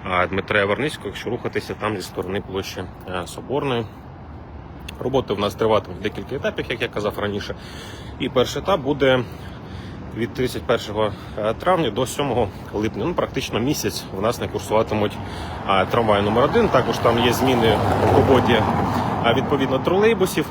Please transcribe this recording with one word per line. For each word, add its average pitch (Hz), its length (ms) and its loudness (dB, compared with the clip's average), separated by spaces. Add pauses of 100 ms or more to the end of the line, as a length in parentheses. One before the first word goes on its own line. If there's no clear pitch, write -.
а, 92 240 0
Дмитра 95 320 0
Яворницького, 101 480 0
якщо 101 220 -8
рухатися 107 440 -4
там 104 220 -2
зі 92 60 -6
сторони 95 400 -4 (100)
площі, 95 320 -6 (240)
а, 90 200 -6
Соборної. 123 580 -2 (1120)
Роботи 123 340 0
в 98 60 -4
нас 101 160 0
триватимуть 104 440 0
в - 40 -12
декілька 104 320 -6
етапів, - 340 -4
як 120 120 -4
я 117 60 -2
казав 104 320 -4
раніше. 101 360 -4 (640)
І 120 100 -2
перший 127 320 2
етап 190 200 0
буде 131 420 4 (920)
від 117 160 -4
тридцять 127 300 -2
першого 107 480 0 (480)
травня 170 300 2
до 113 160 0
сьомого 120 420 0 (260)
липня. 107 320 -2
Ну, 175 80 0
практично 120 460 -2
місяць - 440 -2 (140)
в 95 40 -4
нас 113 200 0
не 104 60 -4
курсуватимуть, 107 680 0 (500)
а, 95 180 4
трамвай 107 360 4
номер 107 220 4
один. 185 240 4
Також 117 300 2
там 117 220 4
є 120 140 6
зміни 113 440 4 (360)
в - 40 8
роботі, 123 380 6 (680)
а, 117 100 4
відповідно, 135 460 2
тролейбусів. 185 720 4